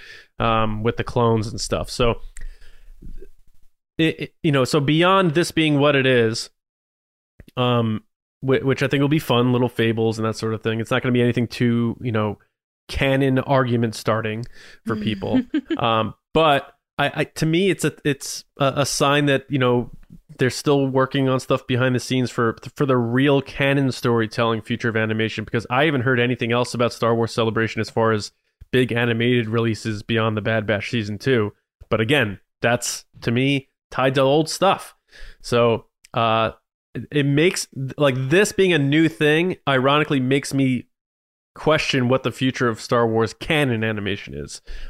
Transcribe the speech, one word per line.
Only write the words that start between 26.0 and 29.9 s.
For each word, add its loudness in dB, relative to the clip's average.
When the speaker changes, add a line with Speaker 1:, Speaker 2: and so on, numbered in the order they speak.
Speaker 1:
heard 2
anything 0
else 0
about 0
Star 0
Wars -2
Celebration 0
as -8
far 2
as -4
big 2
animated 0
releases -2